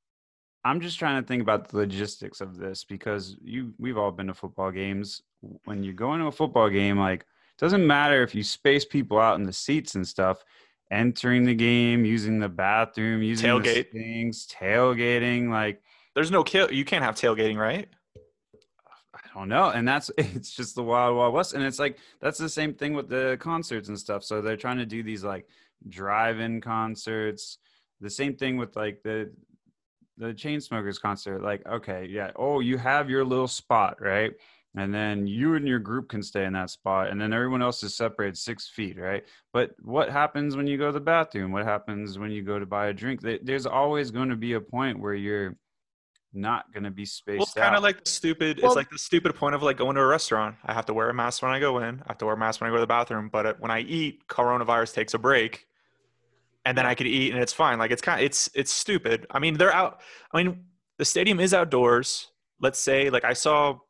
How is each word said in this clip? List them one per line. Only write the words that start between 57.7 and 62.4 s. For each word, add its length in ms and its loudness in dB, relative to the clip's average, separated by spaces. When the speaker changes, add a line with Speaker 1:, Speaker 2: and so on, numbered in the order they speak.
Speaker 2:
Like, 100 2
it's 120 0
kinda, 200 0
it's, 320 0
it's 180 -2
stupid. 600 -2
I 80 0
mean, 140 2
they're 200 6
out. 260 0
I 80 2
mean, 260 -2
the 60 0
stadium 360 2
is 120 4
outdoors. 760 4